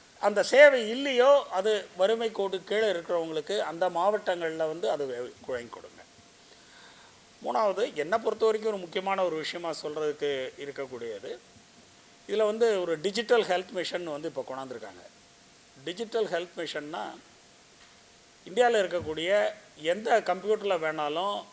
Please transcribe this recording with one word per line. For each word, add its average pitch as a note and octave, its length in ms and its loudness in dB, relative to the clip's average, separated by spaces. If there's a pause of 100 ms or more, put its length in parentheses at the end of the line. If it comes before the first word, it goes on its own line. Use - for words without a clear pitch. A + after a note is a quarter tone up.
(200)
அந்த G3+ 240 2
சேவை C4 460 8
இல்லையோ, C4+ 600 6
அது G3 340 0 (120)
வறுமை A3 340 2
கோடு F#3+ 320 -2
கீழே G#3+ 280 2
இருக்கிறவங்களுக்கு E3+ 680 -2
அந்த F3 300 0
மாவட்டங்கள்ல F3 680 0
வந்து D#3+ 320 -2
அது D3 160 -2
வே-, B2 460 -8
வாங்கி A#2+ 180 -6
கொடுங்க. - 320 -18 (1400)
மூணாவது, A3+ 500 0
என்னை D#3 240 -2
பொறுத்த A3 280 0
வரைக்கும் A3 280 0
ஒரு F#3+ 80 -6
முக்கியமான F#3+ 420 -2
ஒரு E3 120 0
விஷயமா E3 380 -6 (100)
சொல்றதுக்கு D3 760 -4
இருக்கக்கூடியது, B2+ 800 -10 (920)
இதுல G#3 180 2
வந்து G#3+ 360 2
ஒரு E3 200 -2
டிஜிட்டல் G#3+ 420 2
ஹெல்த் F#3 260 -2
மிஷன் F3+ 340 -6
வந்து D#3 240 -6
இப்போ C3+ 220 -8
கொண்டாந்துருக்காங்க. A#2 520 -12 (800)
டிஜிட்டல் G#3 440 -4
ஹெல்த் F3 300 -4
மிஷன்னா, D#3 440 -8 (1500)
இந்தியால A#3 300 4
இருக்கக்கூடிய F3 720 0 (220)
எந்த G#3 440 0
கம்ப்யூட்டர்ல F#3+ 600 0
வேணாலும், D#3+ 720 -2